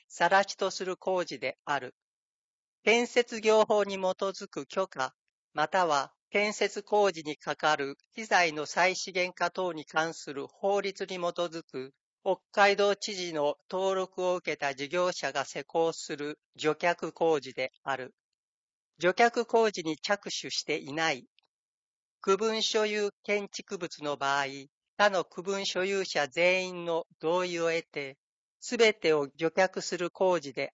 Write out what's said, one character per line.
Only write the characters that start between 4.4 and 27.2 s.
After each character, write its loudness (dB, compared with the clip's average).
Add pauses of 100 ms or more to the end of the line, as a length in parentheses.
く -10
許 -4
可、 -4 (420)
ま 0
た 2
は 0 (180)
建 0
設 -4
工 4
事 -6
に -8
か -6
か 2
る -4 (180)
資 -12
材 4
の -6
再 0
資 -8
源 -2
化 -2
等 -4
に -12
関 -2
す -12
る -8
法 -2
律 -6
に -8
基 -8
づ -4
く、 -12 (320)
北 2 (160)
海 6
道 4
知 -8
事 -6
の 0 (120)
登 0
録 -4
を 2
受 -6
け -6
た -4
事 -8
業 0
者 -4
が -2
施 -10
工 0
す -10
る -8 (160)
除 0
却 -2
工 2
事 -12
で -4 (100)
あ -2
る。 -10 (840)
除 2
却 2
工 2
事 -8
に -4
着 -4
手 -8
し -4
て -4
い -12
な 0
い。 -6 (920)
区 2
分 -2
所 0
有 -2 (140)
建 -2
築 -12
物 -10
の -4
場 0
合、 0 (520)
他 6
の 0
区 -12
分 -4
所 -2
有 0
者 -2
全 2
員 -8
の -2 (140)
同 0